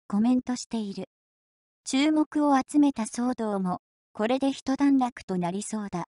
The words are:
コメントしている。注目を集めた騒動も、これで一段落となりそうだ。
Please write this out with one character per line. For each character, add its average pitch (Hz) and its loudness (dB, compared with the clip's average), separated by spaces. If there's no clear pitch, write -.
コ 202 0
メ 233 4
ン 254 2
ト 247 -6
し - -10
て 233 -6
い 208 -6
る。 190 -10
注 285 2
目 302 2
を 277 6
集 277 0
め 285 6
た 220 -4
騒 240 -4
動 214 -2
も、 180 -2
こ 214 -2
れ 254 0
で 277 0
一 269 -4
段 277 4
落 247 -2
と 185 -4
な 175 -2
り 196 -6
そ 214 -6
う 196 -10
だ。 170 -6